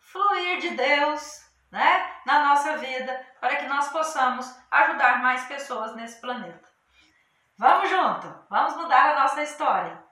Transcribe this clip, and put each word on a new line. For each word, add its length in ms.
fluir 600
de 100
Deus, 720
né, 400
na 240
nossa 300
vida, 480
para 180
que 100
nós 220
possamos 640
ajudar 500
mais 240
pessoas 500
nesse 280
planeta. 460
Vamos 320
junto, 580
vamos 280
mudar 340
a 100
nossa 220
história. 680